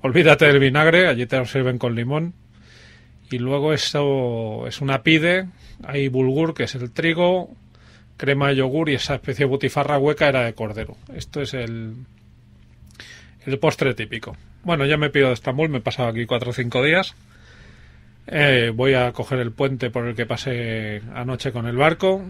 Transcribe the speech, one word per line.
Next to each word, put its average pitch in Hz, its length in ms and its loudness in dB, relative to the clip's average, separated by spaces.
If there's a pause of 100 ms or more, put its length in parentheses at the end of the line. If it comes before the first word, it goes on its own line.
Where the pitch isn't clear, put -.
Olvídate 151 440 6
del 143 120 8
vinagre, 156 500 4
allí 123 180 0
te 131 120 -2
lo 123 80 -2
sirven 127 320 -2
con 120 160 -2
limón. 147 400 -4 (960)
Y 123 80 -6
luego 139 340 0
eso 123 920 -2
es 123 160 -8
una 135 200 -2
pide, 170 460 2 (340)
hay 139 260 -2
bulgur, 131 440 0
que 135 120 -4
es - 100 -8
el 123 160 -8
trigo, 175 600 0 (680)
crema 139 300 2
de 139 80 2
yogur 139 340 0
y 139 40 2
esa 135 200 -2
especie 135 320 -2
de 127 40 2
butifarra 143 480 0
hueca 147 300 2
era 131 160 2
de 113 80 -4
cordero. 110 460 -8 (160)
Esto - 260 -10
es 139 140 -8
el, 113 400 -8 (1500)
el 135 120 -4
postre 139 360 0
típico. 110 420 -10 (260)
Bueno, 165 220 0
ya 151 140 2
me 147 100 0
pido 139 200 4
de 123 60 2
Estambul, 143 360 -2
me 135 80 -2
he - 20 -4
pasado 120 300 -2
aquí 113 160 -4
cuatro 120 240 -2
o - 20 -6
cinco 123 300 -2
días. 165 320 2 (1120)
Eh, 131 480 4
voy 131 200 2
a 123 180 2
coger 127 260 -4
el 117 140 -4
puente 131 380 -2
por 120 160 -4
el 120 80 -6
que 117 120 -4
pasé 113 760 -6 (120)
anoche 123 380 -6
con 117 140 -6
el 120 100 -4
barco. 170 540 2